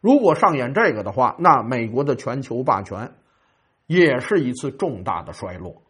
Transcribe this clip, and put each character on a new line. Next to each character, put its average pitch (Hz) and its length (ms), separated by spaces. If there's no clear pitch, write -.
如 269 180
果 185 160
上 180 220
演 127 160
这 190 200
个 104 100
的 101 80
话， 123 260
那 160 260
美 117 240
国 120 160
的 143 120
全 127 260
球 123 220
霸 110 180
权 101 300
也 156 320
是 196 200
一 123 140
次 135 180
重 131 320
大 87 180
的 85 120
衰 90 240
落 90 320